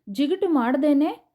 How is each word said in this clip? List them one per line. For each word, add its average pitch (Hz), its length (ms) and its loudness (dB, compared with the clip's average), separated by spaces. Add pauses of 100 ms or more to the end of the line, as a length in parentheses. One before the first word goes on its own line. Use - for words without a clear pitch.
ಜಿಗುಟು 294 400 -2
ಮಾಡ್ದೇನೆ 285 600 2 (260)